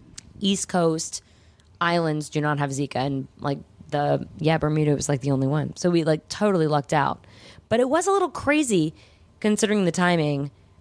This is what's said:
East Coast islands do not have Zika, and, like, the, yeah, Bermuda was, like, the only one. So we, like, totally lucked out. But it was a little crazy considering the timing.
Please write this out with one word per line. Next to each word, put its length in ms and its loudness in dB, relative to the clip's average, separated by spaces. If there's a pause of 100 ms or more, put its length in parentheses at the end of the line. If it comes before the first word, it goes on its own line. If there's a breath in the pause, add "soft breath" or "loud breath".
(400)
East 280 -2
Coast 560 -2 (580 soft breath)
islands 480 0
do 100 -4
not 200 0
have 100 0
Zika, 260 -4
and, 320 -2 (120)
like, 200 -4 (300)
the, 380 0 (100)
yeah, 200 2
Bermuda 380 2
was, 140 -4
like, 120 0
the 100 0
only 160 0
one. 280 -2
So 140 -2
we, 160 2
like, 240 0
totally 380 0
lucked 260 0
out. 320 0 (420 loud breath)
But 140 0
it 80 2
was 180 2
a 40 2
little 180 2
crazy 640 0 (480 soft breath)
considering 440 2
the 60 0
timing. 600 0 (300 soft breath)